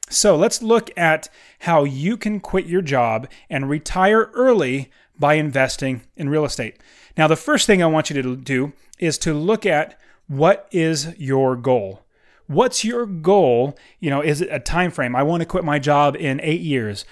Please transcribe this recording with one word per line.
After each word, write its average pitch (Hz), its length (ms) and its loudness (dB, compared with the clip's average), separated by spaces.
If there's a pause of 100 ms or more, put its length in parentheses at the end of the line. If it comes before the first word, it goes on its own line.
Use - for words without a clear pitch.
So 190 280 4
let's 214 240 0
look 226 340 0
at 160 320 0 (320)
how 160 240 2
you 143 320 -2
can 214 240 -4
quit 190 260 -4
your 175 160 -2
job 120 460 0 (220)
and 135 200 -4
retire 185 640 0
early 180 560 0 (300)
by 147 140 4
investing 135 680 -2 (120)
in 143 140 -6
real 151 160 0
estate. 117 320 -8 (400)
Now, 156 100 4
the 156 80 2
first - 320 0
thing 190 160 4
I 165 40 4
want 156 220 0
you 147 120 -4
to 127 160 -6
do 135 340 -4 (280)
is 165 180 -2
to 160 160 -2
look 202 320 0
at 156 340 0 (280)
what 156 440 2
is 160 460 -2
your 135 400 0
goal. 120 480 -2 (400)
What's 220 400 0
your 240 200 -2
goal? 156 720 2 (220)
You 165 100 -4
know, 139 120 0
is 151 180 0
it 180 100 -2
a 139 120 -6
time 175 300 0
frame? 123 220 -4
I 131 100 2
want 165 180 0
to 160 40 -4
quit 175 200 -4
my 147 120 0
job 143 380 2
in 143 240 -4
eight 160 220 -2
years, 120 500 -4